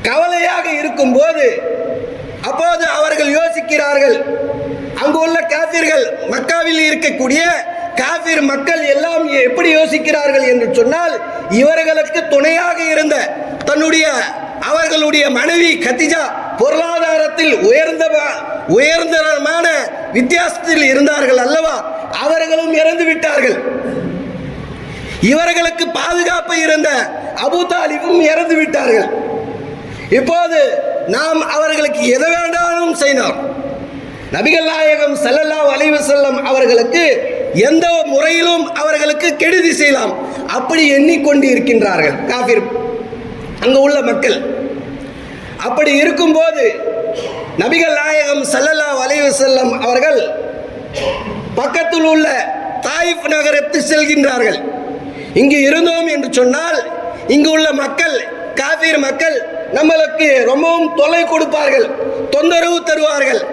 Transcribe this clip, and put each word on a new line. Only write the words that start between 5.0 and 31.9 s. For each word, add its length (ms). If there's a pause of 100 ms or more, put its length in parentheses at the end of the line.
அங்கு 180
உள்ள 200
காஃபிர்கள், 760 (120)
மக்காவில் 500
இருக்கக்கூடிய 600 (560)
காஃபிர் 460
மக்கள் 440
எல்லாம் 420
எப்படி 480
யோசிக்கிறார்கள் 720
என்று 260
சொன்னால், 480 (280)
இவர்களுக்கு 760
துணையாக 540
இருந்த 340 (500)
தன்னுடைய, 440 (520)
அவர்களுடைய 680
மனைவி 480
கதிஜா 420 (380)
பொருளாதாரத்தில் 1000
உயர்ந்த, 560 (560)
உயர்ந்தரமான 1000 (440)
வித்தியாசத்தில் 680
இருந்தார்கள் 540
அல்லவா, 540 (200)
அவர்களும் 600
இறந்து 300
விட்டார்கள். 580 (1600)
இவர்களுக்கு 680
பாதுகாப்பு 720
இருந்த 300 (460)
அபூ 300
தாலிபும் 560
இறந்து 340
விட்டார்கள். 540 (1000)
இப்போது 680 (280)
நாம் 420
அவர்களுக்கு 580